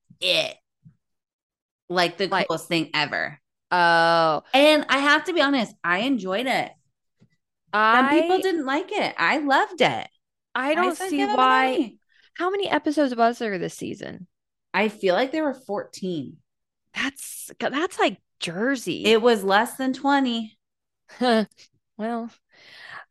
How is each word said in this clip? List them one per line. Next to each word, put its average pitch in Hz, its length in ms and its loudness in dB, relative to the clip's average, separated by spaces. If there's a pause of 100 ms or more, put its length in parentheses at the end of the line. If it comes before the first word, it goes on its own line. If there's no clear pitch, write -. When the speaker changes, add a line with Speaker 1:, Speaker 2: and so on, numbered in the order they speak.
(200)
Speaker 1:
it. 165 360 -2 (1300)
Like, 175 280 0
the 196 100 -2
Speaker 2:
Like 180 200 0
Speaker 1:
coolest 160 200 -6
thing 160 260 -2
ever. 143 460 -4 (320)
Speaker 2:
Oh. 165 720 4 (100)
Speaker 1:
And 302 360 4
I 262 100 2
have 294 260 2
to 370 80 -4
be 330 80 2
honest, 269 320 0 (100)
I 175 160 0
enjoyed 220 460 -2
it. 185 260 -2 (1000)
Some 226 360 4
people 320 240 4
Speaker 2:
I 381 80 2
Speaker 1:
didn't 339 260 -2
like 302 240 -4
it. 320 260 -2
I 196 220 2
loved 311 420 0
it. 131 260 0 (460)
Speaker 2:
I 262 180 -2
Speaker 1:
I 311 40 2
Speaker 2:
don't 349 200 0
Speaker 1:
said 370 140 -8
Speaker 2:
see 302 80 -2
Speaker 1:
give 403 120 0
'em - 20 -2
an - 60 0
Speaker 2:
why. 262 360 4
Speaker 1:
Emmy. 262 240 -4 (380)
Speaker 2:
How 359 160 -4
many 392 180 -4
episodes 294 460 0
was 233 240 2
there 214 180 -4
this 165 160 -6
season? - 540 -12 (480)
Speaker 1:
I 208 140 2
feel 190 260 0
like 262 160 0
there 311 120 -2
were 269 120 -2
fourteen. 185 800 -8 (560)
Speaker 2:
That's, - 560 -10 (100)
that's 302 380 -4
like 285 240 0 (180)
Jersey. 214 680 -4
Speaker 1:
It 220 180 6
was 226 200 4
less 202 320 2
than 262 180 -4
twenty. 254 640 -2 (640)
Speaker 2:
<laughs> 226 280 2 (500)
Well, 226 320 -6 (800)